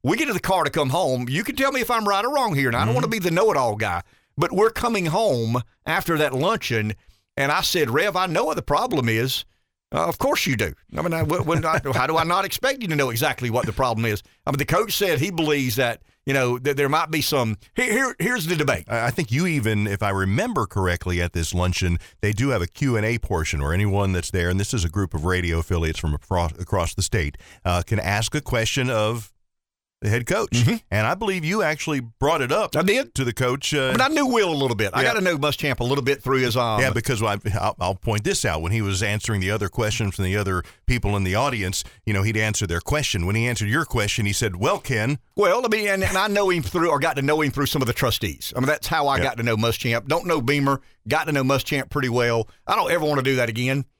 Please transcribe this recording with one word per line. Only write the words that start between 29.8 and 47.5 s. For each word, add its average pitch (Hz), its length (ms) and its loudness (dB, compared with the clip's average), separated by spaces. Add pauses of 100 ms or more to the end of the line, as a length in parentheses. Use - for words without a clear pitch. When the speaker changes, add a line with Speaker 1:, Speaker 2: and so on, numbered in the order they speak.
Speaker 2:
the 104 80 -2
head 117 160 0
coach. 208 240 -2
Speaker 1:
Mm-hmm. 120 260 4 (140)
Speaker 2:
And 107 160 2
I - 80 0
believe 190 300 -4
you 196 180 0
actually 151 380 -2
brought 139 420 0
it 127 100 0
up 196 240 0
Speaker 1:
I 156 60 2
did. 214 320 0
Speaker 2:
to 135 100 -2
the 120 80 -2
coach, 131 400 -2
uh, 135 200 2
Speaker 1:
But 233 100 2
I 269 60 2
knew 285 180 2
Will 220 240 2
a 160 40 0
little 131 220 0
bit. 98 160 0
I 123 100 0
Speaker 2:
Yeah. 131 60 2
Speaker 1:
got 226 60 0
to 214 100 0
know 175 140 2
Muschamp 139 420 -2
a 120 40 0
little 131 200 0
bit 139 180 0
through 131 160 2
his, 123 180 0
um, 117 240 2
Speaker 2:
Yeah, 131 100 2
because 117 320 -2
I, 104 160 0 (200)
I'll, 98 220 -2
I'll 92 140 0
point 107 300 -4
this 190 200 -2
out. 80 180 0
When 92 100 0
he 110 100 0
was 98 200 0
answering 104 380 -2
the 92 100 0
other 104 180 -2
questions 107 480 -2
from 98 80 -2
the 92 120 0
other 92 260 -2 (240)
people 104 300 2
in 98 80 0
the 92 120 0
audience, 113 480 -2 (200)
you 107 80 0
know, 98 100 2
he'd 110 140 0
answer 107 300 0
their 85 140 -2
question. 117 460 -2
When 104 100 0
he 117 100 0
answered 110 220 -2
your 147 160 0
question, 104 420 -2
he 101 60 0
said, 98 240 -2
"Well, 156 220 0
Ken." 123 400 -2 (180)
Speaker 1:
Well, 202 280 4
I 233 40 0
mean, 214 200 0
and, 190 160 0
and 190 140 0
I 202 100 2
know 202 220 2
him 175 120 0
through, 170 280 0
or 143 80 2
got 143 180 0
to 139 60 -2
know 151 180 2
him 147 120 2